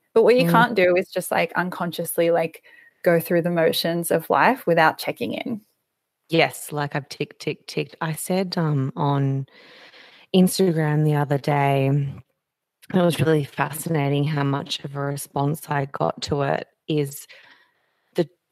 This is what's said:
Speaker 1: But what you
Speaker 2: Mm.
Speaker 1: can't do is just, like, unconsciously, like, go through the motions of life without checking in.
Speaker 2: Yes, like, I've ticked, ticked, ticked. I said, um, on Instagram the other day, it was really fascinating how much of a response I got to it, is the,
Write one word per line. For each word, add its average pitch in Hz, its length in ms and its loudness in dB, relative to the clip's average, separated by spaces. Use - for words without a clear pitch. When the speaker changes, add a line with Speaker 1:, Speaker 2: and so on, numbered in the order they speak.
Speaker 1:
But 226 100 6
what 214 140 6
you 175 80 4
Speaker 2:
Mm. 170 60 2
Speaker 1:
can't 233 240 4
do 180 200 4
is 190 140 -2
just, - 220 -6
like, 175 240 0
unconsciously, 175 760 -2
like, 165 320 -2
go 170 160 4
through 170 220 0
the 175 80 -2
motions 170 640 0
of 160 180 -2
life 175 380 2
without 165 320 4
checking - 340 -6
in. - 260 -6
Speaker 2:
Yes, 151 420 -2
like, 147 240 -6
I've 139 140 -6
ticked, - 300 -10
ticked, - 280 -10
ticked. 147 320 -8
I 160 140 -4
said, 185 440 -4
um, 147 380 0
on 139 520 0
Instagram 160 680 2
the 151 120 2
other 143 220 0
day, 139 540 0
it 190 80 4
was 175 180 2
really 151 240 4
fascinating 143 800 -2
how 147 200 -2
much 139 400 -4
of 139 120 -12
a 143 60 -8
response 143 680 -4
I 143 160 -2
got - 380 -4
to 143 200 -2
it, - 240 -2
is 143 400 -4
the, 170 140 -2